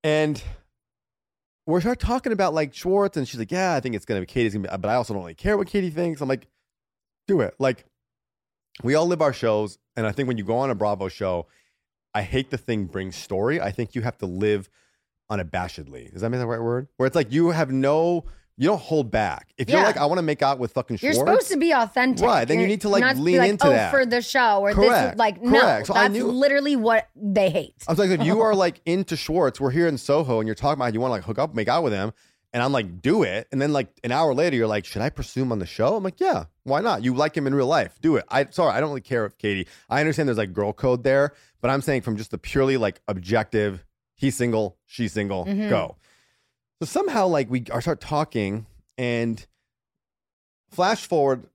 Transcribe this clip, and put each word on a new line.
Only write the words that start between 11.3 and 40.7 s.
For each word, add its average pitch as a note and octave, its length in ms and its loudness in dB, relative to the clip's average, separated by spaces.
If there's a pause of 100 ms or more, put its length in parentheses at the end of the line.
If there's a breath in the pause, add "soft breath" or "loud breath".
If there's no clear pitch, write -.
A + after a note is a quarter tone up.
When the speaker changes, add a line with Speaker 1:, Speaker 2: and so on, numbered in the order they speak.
Speaker 1:
I G#2 100 -2
hate C3 260 -4
the B2+ 80 -6
thing G#2+ 300 -4
brings F#2+ 280 -8
story. A2 460 -4
I G2+ 100 -4
think A2 240 -8
you A#2 60 -4
have B2 160 -6
to G#2 80 -8
live G2 440 0 (600)
unabashedly. E2+ 800 -8
Does F#2 100 -10
that A2+ 100 -2
mean B2+ 80 -4
the A#2+ 80 -4
right A#2 140 -4
word? B2 260 -4 (100)
Where C3 80 2
it's C3+ 100 0
like C#3 160 0
you E3+ 200 4
have D#3 200 0
no, D#3 540 0 (320 soft breath)
you C3+ 100 0
don't G3 140 2
hold C#3 300 -2
back. G2+ 480 -2
If A#2+ 100 -4
you're D4+ 100 4
Speaker 2:
Yeah. D4 60 4
Speaker 1:
like, G#3+ 120 2
"I C#3+ 100 2
wanna F3 160 2
make D3+ 180 0
out C#3 160 2
with B2 160 -4
fucking A#2+ 280 -4
Speaker 2:
You're C#4+ 120 0
Speaker 1:
Schwartz," - 180 4
Speaker 2:
supposed A4+ 200 4
to E4 60 0
be E4 140 2
authentic. B3 540 2
Speaker 1:
Right, E3 220 4
then D#3+ 100 2
you F3+ 40 2
Speaker 2:
You're F#3+ 80 2
Speaker 1:
need G#3 120 -2
to, G#3 80 -2
like, G3+ 120 4
Speaker 2:
not C4 160 4
Speaker 1:
lean F3 200 2
Speaker 2:
like, F#3 140 6
Speaker 1:
into C#4+ 160 2
Speaker 2:
"Oh, - 20 8
Speaker 1:
that. G#2+ 220 4
Speaker 2:
for C4+ 160 4
the A#3+ 160 0
show," A3 380 2
or G3+ 120 2
this G3+ 100 4
is A3 60 6
Speaker 1:
Correct. G#3 300 2
Speaker 2:
like, G#3+ 220 2
no, A#3+ 180 0
Speaker 1:
Correct. C#3+ 280 4
So G3 60 -4
I F3 140 4
Speaker 2:
that's G3+ 60 0
Speaker 1:
knew A#3+ 140 -2
Speaker 2:
literally C#4 480 2
what A3+ 400 2
they F#3+ 360 2
hate. D#3+ 240 -4 (120)
Speaker 1:
I D#3+ 40 -2
was E3 80 2
like, G3 100 2
"If D3+ 160 2
you G3+ 160 4
Speaker 2:
<laughs> - 0 -
Speaker 1:
are, A3 140 4
like, F#3 320 0
into F3 280 -2
Schwartz, D#3 460 0
we're C#3 80 0
here E3+ 180 2
in C#3+ 120 0
Soho, C#3+ 400 0
and A2 80 -2
you're A2 80 -2
talking C#3+ 260 -2
about A#2+ 140 -2
you A2+ 40 0
wanna, B2+ 140 0
like, F#2+ 120 -4
hook A2 120 -6
up, D3+ 160 -2
make A2 140 -2
out D#3+ 160 0
with A#2 100 0
him," G2+ 180 -2 (400)
and A#2+ 120 -2
I'm C#3 100 0
like, F#2 300 -4
"Do F3+ 180 2
it." G#2 300 -2
And C3+ 100 -2
then, D3 100 0
like, C3+ 180 -2 (140)
an A#2+ 80 -4
hour D3 220 2
later, D3 240 0
you're A2+ 100 2
like, G#2+ 160 -2
"Should G#2 200 -6
I D3+ 80 -2
pursue C3 320 -6
him B2 80 -2
on G#2+ 80 -2
the F2 80 -6
show?" C#3 280 0
I'm G3+ 80 -4
like, F#3 160 -8
"Yeah, D#4 260 0 (180)
why C#3+ 180 0
not? E3+ 220 -2
You B2+ 100 0
like D3+ 240 0
him C#3+ 80 -2
in C3+ 80 0
real C3+ 140 2
life. C#3+ 340 -2
Do D#3 140 2
it." G#2+ 140 0
I, C3+ 200 2
sorry, D#3+ 240 2
I A#2 60 0
don't D3+ 100 0
really C#3 120 -6
care A#2 260 -2
if - 100 -12
Katie, G2 300 -2 (240 soft breath)
I C3+ 80 2
understand D#3 280 0
there's, A2+ 120 0
like, F#2+ 140 -4
girl G2+ 200 -2